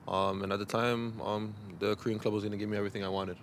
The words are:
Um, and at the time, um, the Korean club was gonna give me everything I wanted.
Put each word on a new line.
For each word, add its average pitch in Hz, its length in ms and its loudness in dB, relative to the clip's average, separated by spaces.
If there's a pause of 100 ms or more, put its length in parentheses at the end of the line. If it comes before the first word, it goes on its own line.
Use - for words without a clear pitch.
Um, 98 360 2
and 98 100 0
at 101 60 2
the 101 60 -2
time, 117 560 2
um, 107 340 -2 (240)
the 104 180 2
Korean 110 220 0
club 104 160 0
was 104 100 0
gonna 104 120 -2
give 104 120 -2
me 107 80 0
everything 101 260 -2
I 95 60 0
wanted. 95 340 0